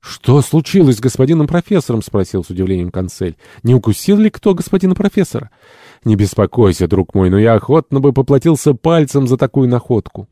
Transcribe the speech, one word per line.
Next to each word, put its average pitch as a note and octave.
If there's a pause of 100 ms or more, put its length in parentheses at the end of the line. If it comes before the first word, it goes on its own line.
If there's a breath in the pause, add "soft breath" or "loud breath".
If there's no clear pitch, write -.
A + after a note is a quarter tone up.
«Что C#3
случилось D3+
с A2
господином C#3
профессором?» — E3
спросил F#2+
с -
удивлением F#2
Канцель. F2+ (280 loud breath)
«Не A#2+
укусил B2+
ли G#3+
кто -
господина F#3
профессора?» F3+ (560 soft breath)
«Не A2
беспокойся, G2
друг F2+
мой, F#2+
но F#2+
я A2+
охотно C#3
бы C3+
поплатился C#3
пальцем C#3+
за B2+
такую C3
находку». A#2